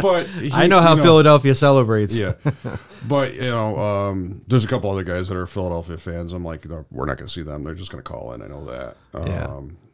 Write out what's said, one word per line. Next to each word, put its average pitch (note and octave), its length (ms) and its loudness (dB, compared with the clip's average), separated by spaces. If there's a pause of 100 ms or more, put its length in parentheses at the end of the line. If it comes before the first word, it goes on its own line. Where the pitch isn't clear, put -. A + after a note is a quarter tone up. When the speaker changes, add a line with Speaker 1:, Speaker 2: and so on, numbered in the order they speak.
Speaker 1:
But F3 280 2
he, D#3+ 220 -6
Speaker 2:
I C#3+ 160 4
know F#3 140 6
how E3 120 8
Speaker 1:
you D#3 40 6
know D3 60 4
Speaker 2:
Philadelphia D3+ 520 8
celebrates. A2+ 640 2
Speaker 1:
Yeah. G#2 200 -2
Speaker 2:
<laughs> - 40 -20 (640)
Speaker 1:
But, C#3 240 0
you - 160 -14
know, A2 300 -2
um, G2+ 680 -4
there's B2+ 160 4
a A2 60 -4
couple G#2+ 220 -2
other F#2+ 140 -2
guys F2+ 240 -4
that F#2+ 80 -6
are F2+ 100 -6
Philadelphia E2+ 500 -6
fans. E2+ 380 -10
I'm F2 100 -8
like, D#2+ 240 -12
"No, D#2 220 -12
we're C2 160 -6
not C#2+ 100 -4
gonna - 140 -14
see F2 100 -10
them. D2 240 -10
They're D#2+ 100 -10
just F#2 160 -14
gonna - 120 -16
call - 320 -12
in. A1+ 80 -16
I G1+ 40 -16
know C#2+ 200 -16
that." B1 320 -14 (160)
Speaker 2:
Yeah. - 320 -6
Speaker 1:
Um, C#2+ 320 -14 (160)